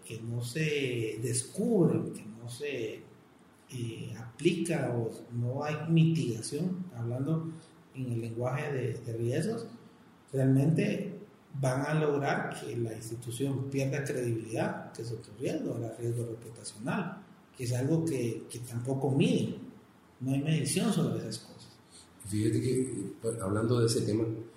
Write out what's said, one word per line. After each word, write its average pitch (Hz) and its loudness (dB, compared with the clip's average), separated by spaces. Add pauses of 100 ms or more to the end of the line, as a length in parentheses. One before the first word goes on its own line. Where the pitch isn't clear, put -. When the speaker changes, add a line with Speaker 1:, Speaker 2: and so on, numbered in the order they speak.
Speaker 1:
que 110 -8
no 120 -4
se 131 0
descubren, 175 4
que - -12
no 117 -12
se, 131 -6 (720)
eh, 117 -6
aplica 151 0
o 113 0 (220)
no 127 -2
hay 156 -2 (120)
mitigación, 160 4 (100)
hablando 139 0 (440)
en 127 -4
el 113 0
lenguaje 127 -2
de, 120 0
de - -8
riesgos, 127 0 (680)
realmente 135 4 (420)
van 131 2
a 156 0
lograr 147 2
que 120 -8
la 113 -2
institución 120 -4
pierda 139 0
credibilidad, 120 -2
que 120 -10
es 120 -6
otro 107 -10
riesgo, 175 -2
el 113 -6
riesgo 117 -2
reputacional, 156 -6 (320)
que 131 -8
es 120 -2
algo 143 2
que, 120 -2
que 120 -10
tampoco 131 -2
mide, 156 4 (640)
no 131 0
hay 139 2
medición 160 2
sobre 123 2
esas - -6
cosas. - -18 (560)
Speaker 2:
Fíjate 107 2
que, 131 2
eh, 98 -4
hablando 110 4
de 113 6
ese 117 4
tema, 110 2 (320)